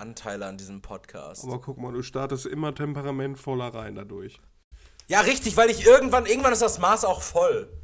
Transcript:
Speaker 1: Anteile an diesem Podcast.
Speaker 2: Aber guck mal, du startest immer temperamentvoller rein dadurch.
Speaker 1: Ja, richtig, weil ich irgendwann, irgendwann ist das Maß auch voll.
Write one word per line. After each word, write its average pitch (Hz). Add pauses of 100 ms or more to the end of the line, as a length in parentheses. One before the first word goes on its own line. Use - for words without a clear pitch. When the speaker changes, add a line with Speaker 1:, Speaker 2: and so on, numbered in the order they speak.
Speaker 1:
Anteile 104
an 98
diesem 98
Podcast. 92
Speaker 2:
Aber 127
guck 127
mal, 123
du 127
startest 135
immer 147
temperamentvoller 139
rein 110
dadurch. 101 (680)
Speaker 1:
Ja, 196
richtig, 226
weil 233
ich -
irgendwann, 254
irgendwann 254
ist 226
das 214
Maß 202
auch 185
voll. 160 (140)